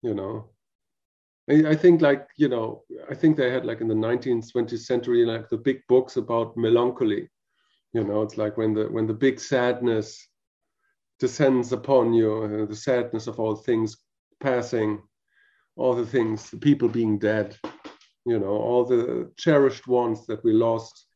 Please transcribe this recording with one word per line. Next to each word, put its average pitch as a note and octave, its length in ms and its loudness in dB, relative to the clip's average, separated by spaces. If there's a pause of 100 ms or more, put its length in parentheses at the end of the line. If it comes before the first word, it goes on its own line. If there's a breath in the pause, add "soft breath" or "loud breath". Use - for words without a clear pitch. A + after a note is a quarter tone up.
You A2+ 100 -2
know. G#2 380 -8 (960)
I, D3+ 220 6
I D#3 40 4
think, E3+ 260 6
like, C#3 260 2 (100)
you D3 120 2
know, A2+ 340 -4 (260)
I - 60 -8
think D#3 200 4
they C3 140 0
had, B2+ 160 -4
like, A#2 160 -6
in A2+ 60 -2
the A2 80 0
nineteenth, A#2 560 -2
twentieth A#2 300 -4
century, A#2+ 440 2
like, A2+ 240 -6
the A#2+ 80 -2
big C3 320 -2
books B2+ 280 4
about A#2 380 -4
melancholy. A#2 720 0 (640)
You A2+ 100 -2
know, G#2 180 -2
it's G#2+ 160 -6
like G#2+ 200 -4
when A2 160 0
the, G#2+ 120 0
when A2+ 220 -4
the A2 60 -2
big B2+ 260 0
sadness B2 880 -2 (920)
descends B2+ 540 0
upon A#2+ 400 2
you, A2 300 2
uh, G#2+ 220 -4
the G#2 100 -10
sadness A#2 520 -4
of A2+ 120 -10
all A2 160 -2
things A2 420 -2 (420)
passing, A#2+ 600 -2 (760)
all B2+ 200 0
the A#2+ 100 -2
things, A2+ 440 -2
the A#2 80 -16
people C#3+ 320 2
being A2 300 0
dead, G#2 380 -2 (680)
you A#2 140 0
know, G2 160 -4 (120)
all A#2+ 180 2
the A#2+ 520 -2
cherished C#3+ 500 2
ones A#2+ 400 0
that A2 160 -8
we A2+ 100 4
lost. A2+ 520 0 (100)